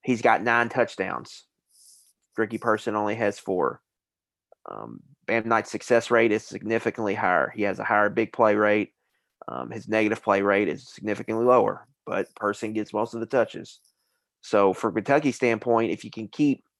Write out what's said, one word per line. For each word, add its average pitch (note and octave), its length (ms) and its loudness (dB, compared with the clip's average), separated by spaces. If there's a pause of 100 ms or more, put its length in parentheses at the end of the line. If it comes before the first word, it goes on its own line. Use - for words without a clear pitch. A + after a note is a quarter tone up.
He's A#2+ 200 0
got G#2+ 200 4
nine A#2 260 2
touchdowns. - 760 -4 (920)
Ricky G#2+ 220 -2
Person G#2+ 360 0
only G#2 220 -2
has G#2 220 -2
four. F2+ 420 -2 (880)
Um, A1 300 -14 (260)
Bam A2+ 220 -2
Knight's A2+ 240 0
success A#2 380 2
rate A#2 200 4
is A2 140 0
significantly G#2+ 720 -4
higher. F2+ 400 0
He A2 80 -4
has G2 180 -2
a G2+ 40 -8
higher G#2 260 2
big A2 220 -2
play G#2+ 220 4
rate. G#2 380 2 (560)
Um, B1 220 -8
his A2+ 160 -12
negative A2 380 0
play G2 180 2
rate G2+ 240 2
is E2 220 -6
significantly G#2+ 560 -4
lower, A#2+ 420 4 (180)
but - 300 -6
Person G#2+ 380 -4
gets G#2+ 200 -6
most A2 220 -4
of A2+ 60 -6
the A2+ 60 -6
touches. - 520 -2 (600)
So G2+ 320 4
from F#2 220 -4
Kentucky's C#3 420 0
standpoint, A2+ 560 0
if G#2 120 -8
you G#2+ 60 -12
can A2 160 -10
keep D3 380 0 (160)